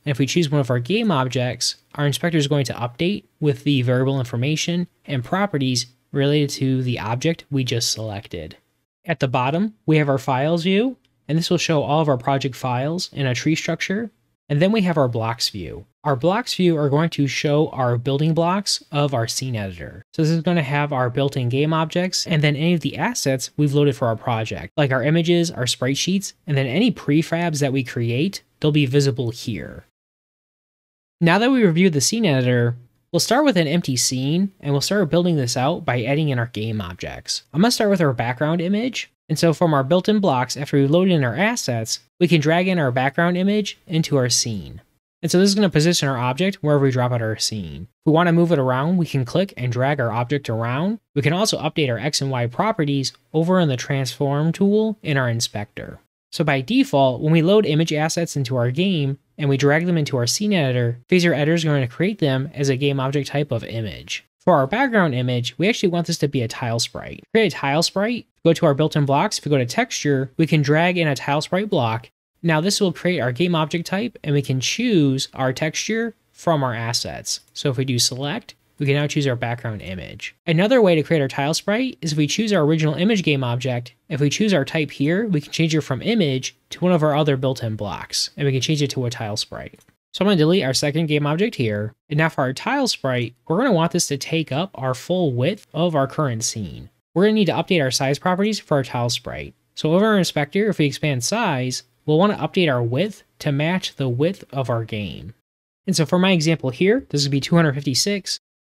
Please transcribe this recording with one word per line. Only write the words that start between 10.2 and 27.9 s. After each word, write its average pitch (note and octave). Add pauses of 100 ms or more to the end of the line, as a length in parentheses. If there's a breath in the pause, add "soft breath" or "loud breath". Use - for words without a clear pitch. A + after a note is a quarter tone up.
view, G#3 (300)
and D#3+
this E3+
will F3
show D3+
all D3
of D3
our C3
project C#3
files C3+
in C#3
a B2
tree D3+
structure. F#3+ (400)
And D3
then F#3+
we A3+
have F3
our C#3
blocks A#2
view. E2 (180)
Our C#3+
blocks F3+
view F3
are D3
going D#3
to C#3+
show D3
our B2
building C#3+
blocks F3
of C#3+
our A#2
scene C3
editor. F#2+ (120)
So E3
this D#3
is E3
gonna F3
have C#3+
our B2+
built-in C3+
game C#3+
objects E3+
and D#3
then D3
any D#3+
of D#3+
the -
assets D3
we've D3
loaded C#3+
for B2+
our A2+
project, A2
like C#3+
our C3
images, E3+
our B2
sprite C3
sheets, F#3+ (140)
and C#3+
then C3+
any F#3
prefabs D#3+
that C#3
we C3+
create, B2 (180)